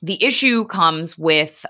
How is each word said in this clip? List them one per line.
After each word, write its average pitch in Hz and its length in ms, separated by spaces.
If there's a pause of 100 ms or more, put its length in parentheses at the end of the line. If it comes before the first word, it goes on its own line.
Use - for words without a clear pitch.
the 175 220
issue 247 420
comes 165 520
with, 156 520